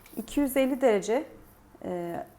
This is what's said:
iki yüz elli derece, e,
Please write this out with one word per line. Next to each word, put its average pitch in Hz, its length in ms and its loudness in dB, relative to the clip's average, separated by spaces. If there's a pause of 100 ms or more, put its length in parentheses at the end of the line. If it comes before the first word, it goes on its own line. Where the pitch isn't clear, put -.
(180)
iki 220 220 -6
yüz 277 180 0
elli 262 240 2
derece, 220 440 2 (580)
e, 175 420 -6 (140)